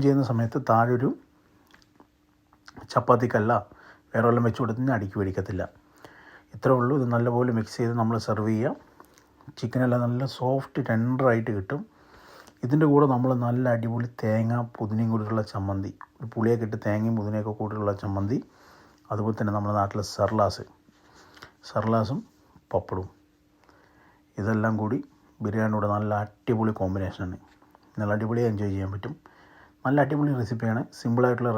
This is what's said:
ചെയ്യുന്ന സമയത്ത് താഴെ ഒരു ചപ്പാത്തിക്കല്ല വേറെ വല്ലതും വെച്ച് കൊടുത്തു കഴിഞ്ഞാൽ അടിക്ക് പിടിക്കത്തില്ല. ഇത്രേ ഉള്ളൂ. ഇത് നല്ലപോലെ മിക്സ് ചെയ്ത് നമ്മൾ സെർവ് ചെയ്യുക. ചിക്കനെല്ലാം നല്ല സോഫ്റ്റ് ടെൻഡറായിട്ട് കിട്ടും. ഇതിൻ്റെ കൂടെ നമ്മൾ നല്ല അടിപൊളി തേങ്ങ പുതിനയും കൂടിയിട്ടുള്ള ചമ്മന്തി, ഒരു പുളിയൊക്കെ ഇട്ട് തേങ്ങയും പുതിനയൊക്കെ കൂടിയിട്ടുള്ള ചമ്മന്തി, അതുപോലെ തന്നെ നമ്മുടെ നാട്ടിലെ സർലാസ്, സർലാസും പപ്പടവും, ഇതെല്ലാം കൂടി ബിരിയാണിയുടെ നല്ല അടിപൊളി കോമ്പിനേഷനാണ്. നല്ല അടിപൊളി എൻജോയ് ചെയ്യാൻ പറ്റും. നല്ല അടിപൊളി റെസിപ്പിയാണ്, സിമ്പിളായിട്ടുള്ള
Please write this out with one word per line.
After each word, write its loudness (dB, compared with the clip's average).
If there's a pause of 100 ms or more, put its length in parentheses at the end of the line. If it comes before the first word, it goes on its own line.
ചെയ്യുന്ന 4
സമയത്ത് 0 (120)
താഴെ 4
ഒരു 2 (1800)
ചപ്പാത്തിക്കല്ല 2 (640)
വേറെ 2
വല്ലതും 4
വെച്ച് -2
കൊടുത്തു -2
കഴിഞ്ഞാൽ 0
അടിക്ക് -6
പിടിക്കത്തില്ല. -4 (920)
ഇത്രേ 2
ഉള്ളൂ. 0
ഇത് 0
നല്ലപോലെ 2
മിക്സ് -6
ചെയ്ത് 0
നമ്മൾ 0 (100)
സെർവ് -2
ചെയ്യുക. 0 (840)
ചിക്കനെല്ലാം 0
നല്ല 0 (140)
സോഫ്റ്റ് -2
ടെൻഡറായിട്ട് 2
കിട്ടും. -4 (840)
ഇതിൻ്റെ 4
കൂടെ 8
നമ്മൾ 2 (160)
നല്ല 0 (120)
അടിപൊളി -2 (140)
തേങ്ങ 2 (240)
പുതിനയും 0
കൂടിയിട്ടുള്ള 0
ചമ്മന്തി, -4 (260)
ഒരു -10
പുളിയൊക്കെ 2
ഇട്ട് -6
തേങ്ങയും 0
പുതിനയൊക്കെ -4
കൂടിയിട്ടുള്ള -2 (100)
ചമ്മന്തി, -2 (720)
അതുപോലെ -2
തന്നെ -2
നമ്മുടെ -2
നാട്ടിലെ -2 (120)
സർലാസ്, 0 (1040)
സർലാസും 0 (540)
പപ്പടവും, -4 (1300)
ഇതെല്ലാം 0
കൂടി 0 (460)
ബിരിയാണിയുടെ 0
നല്ല -2 (120)
അടിപൊളി -2
കോമ്പിനേഷനാണ്. -4 (600)
നല്ല 0
അടിപൊളി 0 (100)
എൻജോയ് -2
ചെയ്യാൻ -4
പറ്റും. -10 (680)
നല്ല 2
അടിപൊളി 0 (100)
റെസിപ്പിയാണ്, -2 (180)
സിമ്പിളായിട്ടുള്ള 2